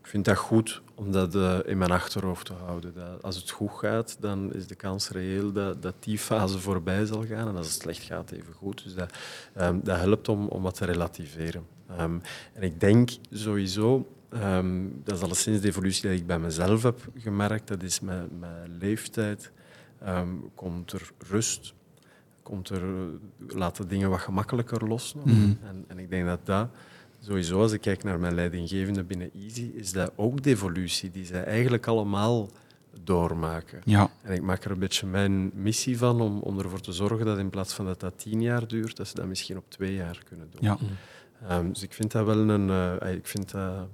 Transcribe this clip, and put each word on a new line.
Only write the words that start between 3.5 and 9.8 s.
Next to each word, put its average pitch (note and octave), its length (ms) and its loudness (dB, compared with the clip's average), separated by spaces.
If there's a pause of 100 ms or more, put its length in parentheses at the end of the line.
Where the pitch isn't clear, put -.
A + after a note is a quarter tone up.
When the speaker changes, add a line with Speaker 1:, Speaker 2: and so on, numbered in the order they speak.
Speaker 1:
gaat, G#2+ 480 -2
dan G2 340 -2
is F#2+ 140 -6
de F#2 80 -12
kans G2 340 -4
reëel F#2+ 420 -2
dat, F#2+ 300 -2
dat F#2 180 -4
die G#2+ 180 -2
fase G2 420 2
voorbij F#2 460 2
zal A2 200 -2
gaan. A2 220 -4
En G2+ 80 -4
als E2 180 -4
het - 80 -4
slecht E2 220 -8
gaat, - 280 -8
even E2+ 220 -12
goed. - 300 -8
Dus F#2 120 -12
dat, F2+ 180 -6 (400)
ehm, F2+ 300 2